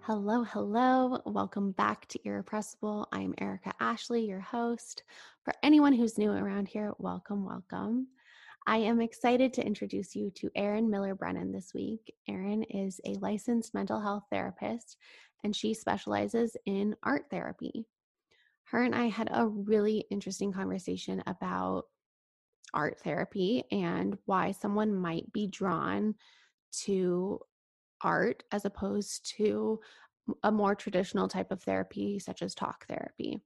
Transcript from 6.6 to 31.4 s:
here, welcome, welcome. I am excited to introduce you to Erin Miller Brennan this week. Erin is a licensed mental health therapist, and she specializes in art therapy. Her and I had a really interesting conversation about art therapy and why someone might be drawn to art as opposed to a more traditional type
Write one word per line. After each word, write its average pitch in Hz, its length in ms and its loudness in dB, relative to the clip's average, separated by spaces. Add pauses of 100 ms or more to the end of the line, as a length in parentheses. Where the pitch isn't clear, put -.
here, 208 300 -4
welcome, 185 480 -4
welcome. 208 640 -4 (600)
I 220 120 4
am 233 200 4
excited 247 540 4
to - 120 0
introduce 202 480 -2
you 208 180 -4
to - 220 -6
Erin 208 360 2
Miller 196 260 0
Brennan 180 380 -4
this 190 200 -10
week. 214 400 -6 (140)
Erin 202 360 -2
is 196 420 -6
a 202 160 -4
licensed 214 520 -2
mental 202 280 -2
health 202 280 -4
therapist, 196 680 -6 (480)
and 208 100 0
she 220 180 0
specializes 208 920 0
in 196 280 0 (100)
art 269 280 0
therapy. - 540 -6 (800)
Her 240 180 2
and 233 100 2
I 240 140 2
had 220 240 -2
a 233 160 4
really 208 640 2
interesting 202 400 -4
conversation 185 720 -4
about 185 600 -4 (880)
art 151 260 0
therapy 190 720 0
and 190 540 0
why 190 260 2
someone 208 420 0
might 170 380 -2
be 208 160 -2
drawn 196 680 0 (680)
to 185 560 0 (640)
art 175 480 2
as 208 140 -2
opposed 202 720 -2
to 214 420 2 (640)
a 220 80 6
more 208 240 4
traditional 190 520 0
type 190 240 -4